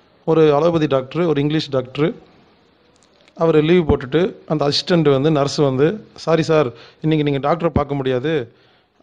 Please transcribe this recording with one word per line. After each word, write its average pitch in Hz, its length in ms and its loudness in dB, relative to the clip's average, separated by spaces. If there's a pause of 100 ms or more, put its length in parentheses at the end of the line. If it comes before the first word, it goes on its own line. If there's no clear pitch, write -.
(240)
ஒரு 156 300 4
அலோபதி 160 320 2
டாக்டர், 139 360 -2
ஒரு 151 180 0
இங்கிலீஷ் 151 300 -2
டாக்டர், 139 440 -4 (1200)
அவர் 160 240 2
லீவு 156 340 2
போட்டுட்டு 151 380 -2 (120)
அந்த 147 220 -2
அசிஸ்டண்ட் 151 440 2
வந்து, 135 180 2
நர்ஸ் 143 260 0
வந்து, 147 580 0
"சாரி 160 280 -2
சார், 151 300 0 (300)
இன்னைக்கு 156 280 0
நீங்க 139 180 -2
டாக்டரை 160 200 -2
பார்க்க 139 260 -2
முடியாது, 131 580 -4 (500)